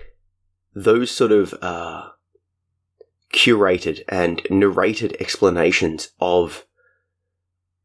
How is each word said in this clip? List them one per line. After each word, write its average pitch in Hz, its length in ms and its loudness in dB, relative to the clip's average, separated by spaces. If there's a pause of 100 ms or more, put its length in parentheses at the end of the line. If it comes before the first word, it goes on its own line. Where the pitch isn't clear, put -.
(760)
those 110 360 2
sort 113 220 2
of, 98 300 2
uh, 85 480 -10 (1200)
curated 92 760 2
and 87 420 -2
narrated 98 680 0
explanations 87 920 0 (100)
of, 87 460 0 (1200)